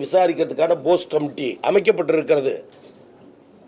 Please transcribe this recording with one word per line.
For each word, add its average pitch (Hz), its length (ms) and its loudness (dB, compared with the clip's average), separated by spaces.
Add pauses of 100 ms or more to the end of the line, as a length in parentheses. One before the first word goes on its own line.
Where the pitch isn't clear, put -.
விசாரிக்கிறதுக்கான 160 680 0 (120)
போஸ் 175 280 2
கமிட்டி 147 360 -4 (200)
அமைக்கப்பட்டிருக்கிறது. 160 880 2 (1120)